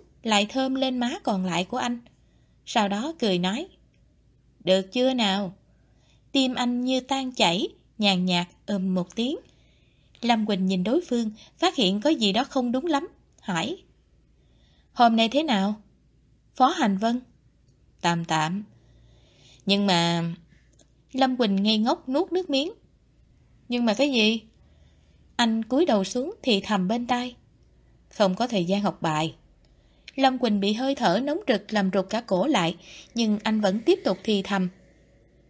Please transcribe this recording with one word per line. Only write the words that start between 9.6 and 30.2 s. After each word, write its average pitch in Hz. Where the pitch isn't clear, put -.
Lâm 226
Quỳnh 196
nhìn 185
đối 262
phương, 233
phát 349
hiện 202
có 294
gì 226
đó 226
không 247
đúng 262
lắm, 311
hỏi. 208
Hôm 233
nay 226
thế 285
nào? 208
Phó 254
Hành 220
Vân. 233
Tạm 170
tạm. 160
Nhưng 202
mà 170
Lâm 262
Quỳnh 214
ngây 214
ngốc 254
nuốt 294
nước 359
miếng. 285
Nhưng 240
mà 220
cái 285
gì? 220
Anh 226
cúi 277
đầu 220
xuống 269
thì 202
thầm 196
bên 240
tai. 247
Không 185
có 233
thời 202
gian 196
học 202
bài. 156
Lâm 262